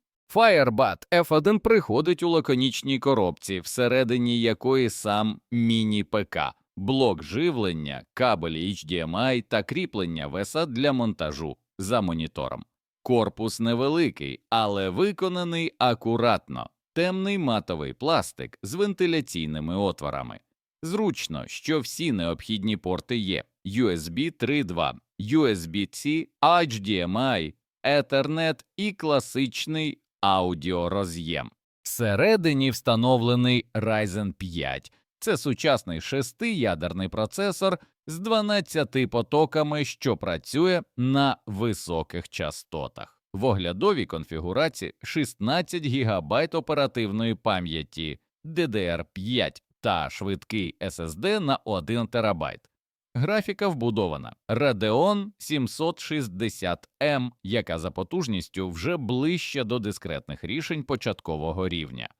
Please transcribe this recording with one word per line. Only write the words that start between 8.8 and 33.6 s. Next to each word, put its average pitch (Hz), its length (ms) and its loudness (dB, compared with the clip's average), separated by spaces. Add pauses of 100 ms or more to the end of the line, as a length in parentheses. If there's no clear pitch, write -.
D 82 200 -2
M 82 100 -4
I 123 320 0
та 107 140 0
кріплення 90 640 -4
веса 98 400 -4
для 135 260 0
монтажу 80 640 -2 (220)
за 107 220 0
монітором. 80 640 -4 (400)
Корпус 110 560 0
невеликий, 120 800 0 (100)
але 101 380 0
виконаний 175 920 -2
акуратно. 113 920 0 (220)
Темний 190 460 -2
матовий 95 540 -2
пластик 123 680 -2
з 101 120 -8
вентиляційними 127 1000 0
отворами. 71 640 -2 (420)
Зручно, 165 640 -2
що - 340 -2
всі 151 320 -4
необхідні 98 640 -2
порти 90 400 -4
є: 92 280 -2 (220)
U 107 180 2
S 90 140 2
B 85 320 -4
три 139 340 0
два, 85 300 0 (260)
U 117 200 4
S 120 160 6
B 82 200 -6
C, 147 520 -2 (140)
H 160 380 4
D 95 260 0
M 95 120 -2
I, 104 360 -2 (300)
Ethernet 147 800 0 (120)
і 202 160 -2
класичний 151 1080 -2 (220)
аудіороз'єм. 87 1300 0 (320)
Всередині 135 880 2
встановлений 123 1040 4